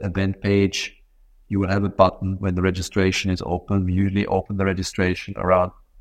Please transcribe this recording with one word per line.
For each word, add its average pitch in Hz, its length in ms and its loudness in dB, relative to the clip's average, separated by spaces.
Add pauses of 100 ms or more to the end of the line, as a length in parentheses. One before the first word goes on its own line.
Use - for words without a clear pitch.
event 98 380 -2
page, 101 560 2 (520)
you 101 100 0
will 98 100 2
have 98 140 0
a 101 60 0
button 95 500 2
when 92 160 -2
the 90 80 0
registration 92 720 0
is 90 120 -2
open. 92 420 -2
We 92 60 0
usually 98 340 0
open 95 300 -2
the 95 80 -2
registration 92 720 -2
around 90 360 2 (280)